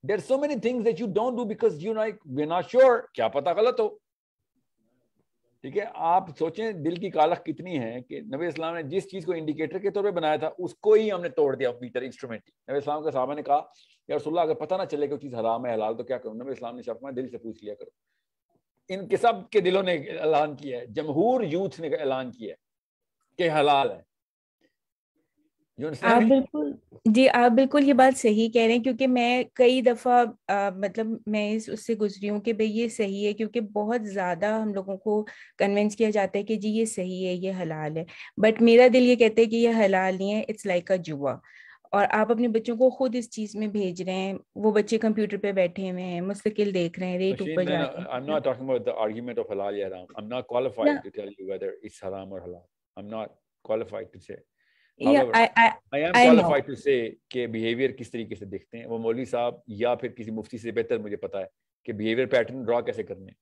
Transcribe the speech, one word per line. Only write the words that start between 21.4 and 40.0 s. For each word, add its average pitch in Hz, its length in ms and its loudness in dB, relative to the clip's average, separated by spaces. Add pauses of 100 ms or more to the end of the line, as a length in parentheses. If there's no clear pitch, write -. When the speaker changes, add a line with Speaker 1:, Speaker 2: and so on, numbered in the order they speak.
Speaker 1:
यूथ 170 340 -4
ने 165 80 -8
ऐलान 131 440 -4
किया 110 200 -14
है 78 60 -16 (800)
कि 175 100 2
हलाल 143 440 4
है। 87 140 -14 (1700)
You 143 80 -6
understand 220 280 2
Speaker 2:
आप 240 80 8
Speaker 1:
me? 226 60 4
Speaker 2:
बिल्कुल, 277 500 2 (280)
जी, 247 200 6
आप 240 240 6
बिल्कुल 269 320 4
ये 277 100 6
बात 262 200 8
सही 226 360 2
कह 226 160 4
रहे 226 80 4
हैं, 240 100 2
क्योंकि 262 240 0
मैं 247 380 2 (100)
कई 254 260 6
दफ़ा, 240 400 4 (280)
अ, 196 220 0
मतलब 208 560 -6
मैं 208 240 -2
इस, 220 180 -4
उससे 226 260 -4
गुजरी 202 320 -4
हूँ 208 120 -2
कि 226 140 -4
भाई 220 140 0
ये 226 220 -2
सही 202 340 -4
है, 208 100 0
क्योंकि 214 260 -4
बहुत 214 420 -2
ज़्यादा 196 560 -2
हम 220 160 -2
लोगों 196 240 -6
को 214 300 -2 (320)
कन्विंस 202 360 2
किया 220 140 2
जाता 202 280 0
है 202 60 -2
कि 220 140 -4
जी 208 120 -4
ये 226 160 0
सही 185 380 -6
है, 185 100 -2
ये 185 180 -4
हलाल 160 460 -6
है, 165 80 -6 (340)
but 220 220 4
मेरा 233 260 10
दिल 254 160 8
ये 247 120 6
कहता 226 260 4
है 233 60 6
कि 220 100 -2
ये 233 140 4
हलाल 190 460 2